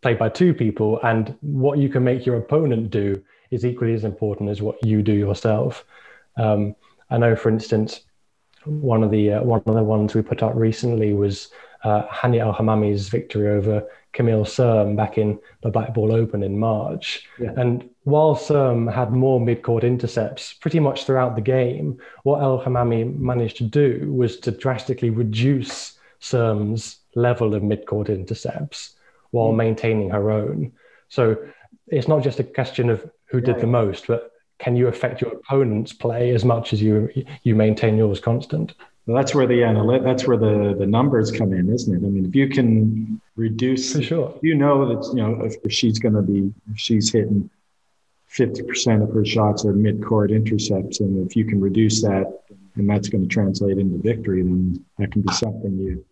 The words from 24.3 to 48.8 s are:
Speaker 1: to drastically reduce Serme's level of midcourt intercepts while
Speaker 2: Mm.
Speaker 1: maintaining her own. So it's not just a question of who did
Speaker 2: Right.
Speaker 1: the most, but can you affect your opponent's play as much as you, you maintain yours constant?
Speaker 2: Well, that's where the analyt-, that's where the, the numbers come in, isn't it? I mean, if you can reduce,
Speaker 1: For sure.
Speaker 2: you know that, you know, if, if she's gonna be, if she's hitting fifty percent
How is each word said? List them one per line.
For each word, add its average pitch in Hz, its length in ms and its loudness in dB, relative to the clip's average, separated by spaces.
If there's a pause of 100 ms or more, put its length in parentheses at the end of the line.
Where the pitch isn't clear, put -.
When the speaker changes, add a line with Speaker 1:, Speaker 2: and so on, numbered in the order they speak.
Speaker 1:
to - 100 -4
drastically 120 600 -2
reduce 117 880 -2 (220)
Serme's 110 800 -2 (140)
level 117 400 2
of 104 80 -2
midcourt 104 460 -2
intercepts - 880 -8 (340)
while 113 220 2
Speaker 2:
Mm. 110 40 2
Speaker 1:
maintaining 110 540 0
her 104 220 0
own. 120 400 -4 (360)
So 113 280 0 (500)
it's 139 220 -2
not 151 160 2
just 135 160 -2
a 127 40 0
question 123 460 -2
of 110 180 -2 (180)
who 127 140 0
did 120 120 0
Speaker 2:
Right. 117 80 0
Speaker 1:
the 117 80 0
most, 113 400 0
but - 240 -2 (260)
can 120 160 -2
you 123 140 4
affect 120 320 -4
your 117 120 -4
opponent's 110 600 -2
play 120 420 -2
as 110 100 0
much 117 280 2
as 107 100 0
you, 107 260 2 (360)
you 117 100 4
maintain 107 420 4
yours 107 220 2
constant? 139 560 -2 (320)
Speaker 2:
Well, 117 100 0
that's 135 180 0
where 135 120 4
the 120 160 4
analyt-, 113 400 2
that's 127 240 0
where 123 100 4
the, 104 400 2
the 98 100 0
numbers 117 440 4
come 110 220 0
in, 92 200 0
isn't 120 220 0
it? 87 100 -2
I 98 60 0
mean, 95 160 0
if 90 80 -6
you 135 140 4
can 110 720 2 (160)
reduce, 113 560 -2
Speaker 1:
For 151 100 0
sure. 156 400 -2
Speaker 2:
you 160 140 2
know 143 200 4 (120)
that, 117 260 -2
you 123 80 0
know, 110 220 -2
if, 110 100 -4 (100)
if 104 80 -2
she's 110 280 2
gonna 107 220 2
be, 98 300 0 (200)
if 107 60 -10
she's 107 340 0
hitting 101 360 2 (800)
fifty - 360 -2
percent 110 400 2